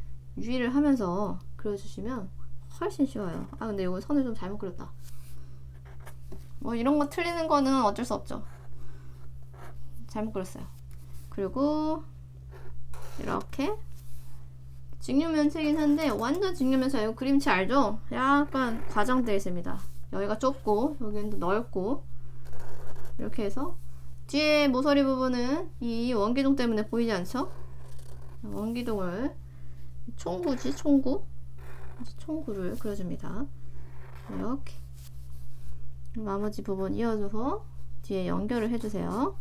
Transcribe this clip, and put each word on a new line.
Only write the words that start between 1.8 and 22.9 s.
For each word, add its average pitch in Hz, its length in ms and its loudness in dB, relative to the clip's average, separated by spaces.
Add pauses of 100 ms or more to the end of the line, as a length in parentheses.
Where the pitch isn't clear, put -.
훨씬 294 260 0
쉬워요. 185 400 -4 (120)
아, 220 80 -6
근데 196 180 -2
이거 180 160 0
선을 285 240 2
좀 233 100 -2
잘못 196 240 -2
그렸다. - 340 -6 (1700)
뭐 233 160 -4
이런 262 240 4
거 285 100 2
틀리는 339 380 -2
거는 269 380 4
어쩔 214 200 2
수 214 100 -2
없죠. - 300 -6 (1600)
잘못 220 240 -4
그렸어요. - 320 -6 (640)
그리고 302 760 0 (1120)
이렇게 - 560 -2 (1300)
직육면체이긴 302 800 2
한데 302 300 4
완전 277 460 0
직육면체 262 440 2
아니고 220 180 0
그림체 277 340 4
알죠? 214 480 4 (140)
약간 262 760 2
과장되어 226 480 4
있습니다. 180 460 2 (320)
여기가 202 260 0
좁고 262 640 2
여기는 208 300 2
또 - 80 6
넓고 196 640 2 (1120)